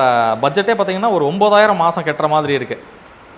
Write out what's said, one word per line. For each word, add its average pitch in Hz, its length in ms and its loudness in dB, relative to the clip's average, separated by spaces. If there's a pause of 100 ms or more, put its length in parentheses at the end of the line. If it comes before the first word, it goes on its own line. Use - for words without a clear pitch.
(420)
பட்ஜெட்டே 196 320 0
பார்த்தீங்கன்னா, 196 380 -2
ஒரு 160 140 0
ஒன்பதாயிரம் 208 500 2
மாசம் 170 280 -2
கட்டுற 156 240 -2
மாதிரி 151 240 0
இருக்கு. 123 300 -4 (560)